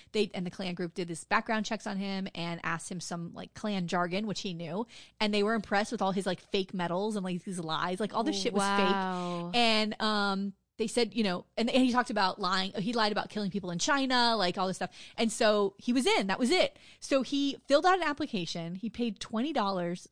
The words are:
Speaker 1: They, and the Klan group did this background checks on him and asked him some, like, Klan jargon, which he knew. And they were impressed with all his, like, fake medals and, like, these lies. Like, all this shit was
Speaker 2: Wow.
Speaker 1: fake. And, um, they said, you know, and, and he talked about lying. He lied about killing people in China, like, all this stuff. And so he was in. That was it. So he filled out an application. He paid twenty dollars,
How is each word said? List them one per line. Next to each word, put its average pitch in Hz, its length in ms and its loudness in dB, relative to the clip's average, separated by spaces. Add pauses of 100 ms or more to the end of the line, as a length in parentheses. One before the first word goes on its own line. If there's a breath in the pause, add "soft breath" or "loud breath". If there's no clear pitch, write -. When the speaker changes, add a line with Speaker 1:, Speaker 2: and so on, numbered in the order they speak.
(120 loud breath)
Speaker 1:
They, 214 200 0
and 185 140 -4
the 180 40 -6
Klan 185 240 -6
group 170 200 -6
did 175 140 -4
this 165 160 -8
background 220 420 2
checks 220 200 -6
on 208 120 -4
him 196 360 -4
and 170 300 -6
asked 165 260 -4
him 180 100 -8
some, 170 340 -8
like, - 180 -12
Klan 196 340 -2
jargon, 180 400 0
which 196 140 -4
he 190 140 -6
knew. 170 320 -6 (340 loud breath)
And 214 140 2
they 208 80 4
were 208 120 2
impressed 214 380 0
with 226 80 -2
all 196 120 2
his, 185 120 0
like, 180 160 -2 (100)
fake 190 220 -2
medals 180 440 -2
and, 190 80 -4
like, 180 200 -4
these 185 140 -8
lies. 165 420 -2
Like, 208 140 -4
all 226 100 0
this 320 160 0
shit - 140 -2
was 202 80 4
Speaker 2:
Wow. 185 880 2
Speaker 1:
fake. 240 80 2
And, 220 400 2
um, 202 520 0 (260)
they 220 80 0
said, 226 280 0
you 220 100 2
know, 180 200 0 (120)
and, 233 120 0
and 254 160 4
he 247 80 4
talked 240 180 2
about 202 300 0
lying. 190 380 0
He 220 140 -2
lied 220 200 2
about 196 180 -4
killing 208 200 -4
people 180 220 -4
in 175 80 -2
China, 254 560 4
like, 180 200 0
all 190 120 0
this 185 80 -4
stuff. - 140 -6 (260 loud breath)
And 226 140 2
so 208 460 4
he - 160 -2
was 254 140 4
in. 370 220 2
That 190 100 0
was 254 140 4
it. 359 260 2 (220 loud breath)
So 269 220 2
he 277 440 -2
filled 294 180 4
out 359 140 6
an 339 60 0
application. 180 720 -4
He 220 120 -6
paid 233 300 -4
twenty 247 340 -2
dollars, 190 600 -2